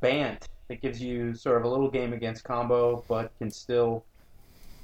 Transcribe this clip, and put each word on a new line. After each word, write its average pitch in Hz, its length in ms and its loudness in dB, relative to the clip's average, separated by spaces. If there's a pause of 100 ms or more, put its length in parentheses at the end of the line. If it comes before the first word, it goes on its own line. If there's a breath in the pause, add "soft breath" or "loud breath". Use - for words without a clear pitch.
Bant 127 460 0 (200)
that 123 140 -10
gives 120 200 -4
you 120 320 -4
sort 120 240 2
of 117 80 2
a - 20 2
little 135 240 2
game 123 220 0
against 117 300 -6
combo, 120 640 2
but 113 300 -2
can 110 140 -4
still, 117 540 0 (800)